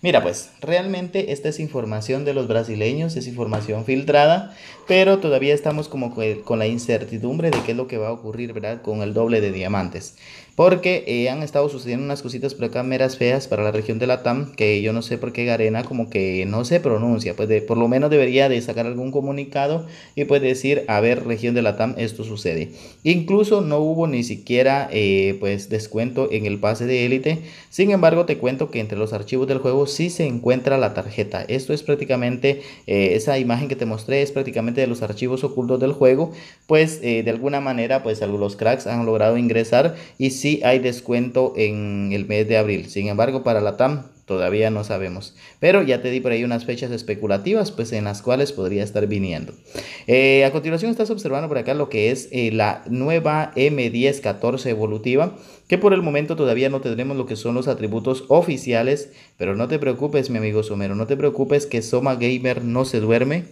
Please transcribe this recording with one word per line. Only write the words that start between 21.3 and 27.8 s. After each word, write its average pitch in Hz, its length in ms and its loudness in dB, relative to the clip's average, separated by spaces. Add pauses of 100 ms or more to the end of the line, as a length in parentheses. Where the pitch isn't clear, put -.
de 120 80 2
la 104 160 0
tam, 117 200 0
esto 110 260 -4
sucede. 87 480 -4 (320)
Incluso 196 580 4
no 151 160 0
hubo 160 300 2
ni 123 160 0
siquiera, 123 680 2
eh, 98 480 4
pues, 101 300 -4
descuento 123 640 -2
en 107 160 -2
el 101 100 -2
pase 113 300 -2
de 127 180 2
élite. 131 320 0 (320)
Sin 196 220 2